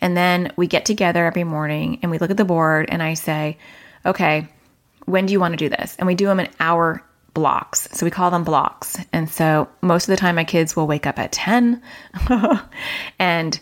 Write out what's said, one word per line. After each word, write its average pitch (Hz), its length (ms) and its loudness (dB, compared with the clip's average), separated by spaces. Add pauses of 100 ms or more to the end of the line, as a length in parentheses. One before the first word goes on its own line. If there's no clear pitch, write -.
And 180 120 0
then 180 420 2
we 175 100 2
get - 180 0
together 175 400 2
every 170 200 0
morning 151 580 -4
and 175 80 -2
we 160 80 -2
look 175 120 -2
at 196 60 0
the 214 80 4
board 160 460 2
and 165 120 -2
I 160 120 -2
say, 151 420 -4 (480)
"Okay, 156 440 0 (580)
when 185 180 2
do 190 80 0
you 196 80 2
wanna 170 160 0
do 151 140 -2
this?" - 260 -6
And 185 100 -2
we 180 80 4
do 196 140 2
'em 190 120 2
in - 80 -4 (120)
hour 165 420 0 (300)
blocks. - 600 -2
So - 120 -4
we 170 60 2
call 180 200 0
them 170 140 0
blocks. - 540 -2 (160)
And 160 160 -2
so 156 380 2 (120)
most 175 260 2
of 190 60 0
the 190 80 2
time 175 140 2
my 165 100 2
kids 165 320 0
will 156 100 2
wake 147 200 -2
up 139 120 -2
at - 140 -4
ten 240 480 2 (480)
<laughs> 240 320 2 (580)
and 170 440 0